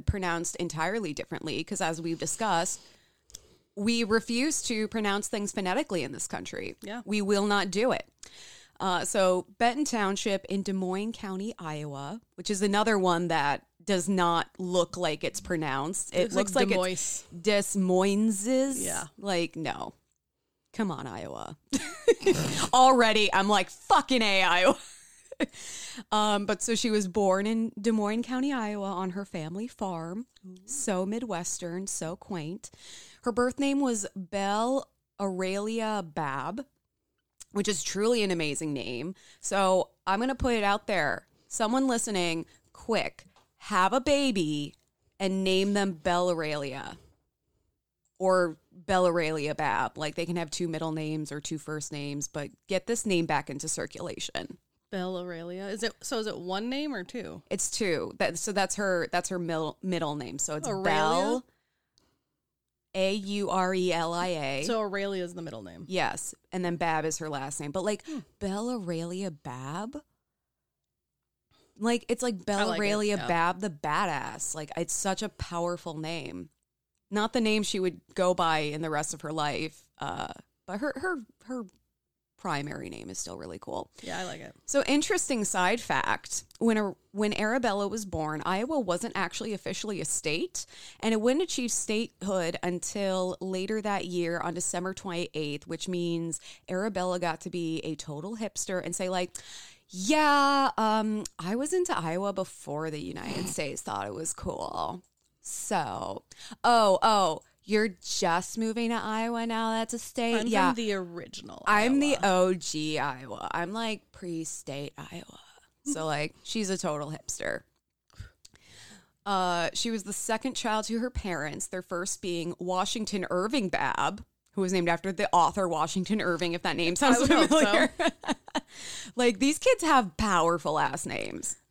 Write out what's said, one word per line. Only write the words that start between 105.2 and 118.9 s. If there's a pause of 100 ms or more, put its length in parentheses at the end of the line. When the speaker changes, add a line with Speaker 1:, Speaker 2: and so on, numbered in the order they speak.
Speaker 1:
So, (400)
oh,
oh, (220)
you're (140)
just
moving
to
Iowa
now?
That's
a
state?
Speaker 2:
I'm
Speaker 1:
Yeah.
Speaker 2:
from
the
original
Speaker 1:
I'm
the
Speaker 2:
Iowa.
Speaker 1:
O
G
Iowa.
I'm,
like,
pre-state
Iowa. (460)
So,
Speaker 2:
<laughs>
Speaker 1:
like,
she's
a
total
hipster. (1600)